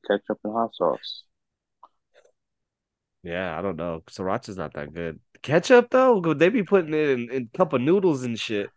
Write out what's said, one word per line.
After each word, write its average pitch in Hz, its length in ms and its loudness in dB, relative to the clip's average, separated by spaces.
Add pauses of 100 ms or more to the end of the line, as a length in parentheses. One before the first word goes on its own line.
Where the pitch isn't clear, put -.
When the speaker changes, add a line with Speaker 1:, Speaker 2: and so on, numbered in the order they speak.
Speaker 1:
Ketchup 104 380 -2
and 107 80 -6
hot 113 220 -4
sauce. - 480 -4 (2000)
Speaker 2:
Yeah, 87 340 -6
I 85 60 -6
don't 95 140 -4
know. 82 340 -8
Sriracha's 98 460 -6
not 78 180 -10
that 73 180 -12
good. 82 280 -10 (220)
Ketchup, 180 480 4
though? 254 300 4
Could 165 200 0
they 170 80 6
be 220 140 0
putting 175 320 2
it 156 160 2
in, 120 200 -2
in 123 240 -6
cup 180 180 2
of 127 80 0
noodles 160 440 2
and 117 140 -4
shit? 104 380 -4